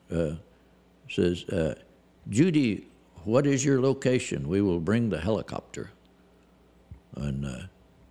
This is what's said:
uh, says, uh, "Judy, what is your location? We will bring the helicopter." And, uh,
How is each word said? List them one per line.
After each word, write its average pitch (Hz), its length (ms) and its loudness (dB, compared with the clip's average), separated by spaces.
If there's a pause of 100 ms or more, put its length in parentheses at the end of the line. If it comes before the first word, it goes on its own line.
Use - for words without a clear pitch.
(120)
uh, 82 240 0 (760)
says, 90 360 0
uh, 80 300 0 (540)
"Judy, 131 580 2 (360)
what 131 240 2
is 135 160 2
your 139 180 2
location? 127 680 0
We 98 120 2
will 90 200 2
bring 110 280 2
the 80 120 -2
helicopter." - 720 -4 (1200)
And, 69 300 -4
uh, 64 140 -8 (520)